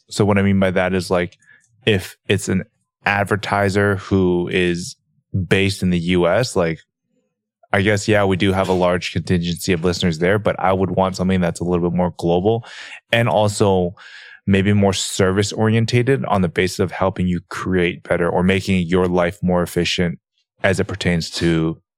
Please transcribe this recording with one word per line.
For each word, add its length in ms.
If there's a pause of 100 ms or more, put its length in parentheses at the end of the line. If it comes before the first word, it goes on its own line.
So 160
what 140
I 40
mean 160
by 120
that 240
is, 160
like, 260 (480)
if 320 (120)
it's 200
an 160 (400)
advertiser 920
who 540
is 460 (500)
based 360
in 80
the 80
U 280
S, 300
like, 240 (920)
I 100
guess, 260
yeah, 160
we 120
do 160
have 160
a 40
large 400
contingency 600
of 100
listeners 340
there, 200
but 200
I 140
would 200
want 240
something 240
that's 200
a 40
little 240
bit 80
more 200
global 480 (480)
and 160
also 640 (520)
maybe 260
more 220
service 580
orientated 720
on 180
the 60
basis 320
of 100
helping 380
you 120 (100)
create 520
better 260
or 140
making 440
your 200
life 360
more 200
efficient 560 (460)
as 160
it 80
pertains 420
to 500 (180)